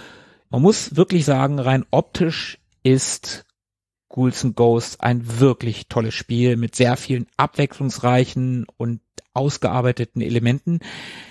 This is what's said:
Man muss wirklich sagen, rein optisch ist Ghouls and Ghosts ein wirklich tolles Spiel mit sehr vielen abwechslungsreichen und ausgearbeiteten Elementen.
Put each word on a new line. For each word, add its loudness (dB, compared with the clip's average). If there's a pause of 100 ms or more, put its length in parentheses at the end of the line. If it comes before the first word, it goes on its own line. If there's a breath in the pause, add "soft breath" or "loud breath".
(500 loud breath)
Man 0
muss 2
wirklich 2
sagen, 0
rein 0
optisch -2 (240)
ist 0 (640)
Ghouls 0
and -2
Ghosts 2
ein -2
wirklich 2
tolles -2
Spiel 0
mit -4
sehr 2
vielen -4 (100)
abwechslungsreichen 0 (100)
und -6 (340)
ausgearbeiteten -2
Elementen. 0 (500 loud breath)